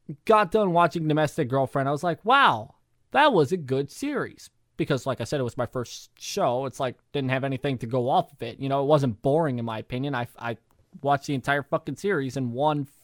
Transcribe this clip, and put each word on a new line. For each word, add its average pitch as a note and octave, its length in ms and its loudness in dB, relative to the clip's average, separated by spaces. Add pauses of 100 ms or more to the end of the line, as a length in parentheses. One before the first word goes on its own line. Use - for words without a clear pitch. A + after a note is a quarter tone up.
(260)
got G#3+ 260 4
done G3+ 220 2
watching E3+ 340 2
Domestic D3+ 420 0
Girlfriend, C3+ 380 0
I C#3 40 0
was D3 120 -4
like, E3+ 200 -4
"Wow, A3 520 2 (360)
that D4 220 4
was D#3 180 4
a F#3+ 60 0
good C3+ 340 -4
series." B3+ 580 -8 (260)
Because, D3 300 -2
like B2+ 160 -4
I - 20 -6
said, D3 160 -2
it C3 40 -2
was A#2 140 -6
my A#2+ 80 -2
first - 540 -10
show. C3+ 460 -2
It's - 140 -10
like, B2+ 180 -4 (140)
didn't C3 200 -2
have C3 120 0
anything C3+ 360 -4
to B2+ 80 -8
go B2 220 -2
off E3 220 0
of - 120 -14
it. A#2 160 -10
You C3+ 100 -4
know, C#3 140 0
it C3+ 40 0
wasn't C3+ 360 4
boring, C#3 340 2
in A#2 80 -6
my A2 140 -6
opinion. B2+ 340 -6
I, A#2+ 140 -4 (100)
I A#2+ 200 -8 (440)
watched C#3 240 0
the D3 80 -4
entire C#3 300 -2
fucking D#3 320 -6
series E3 420 -4
in B2+ 140 -4
one D3 360 -2 (160)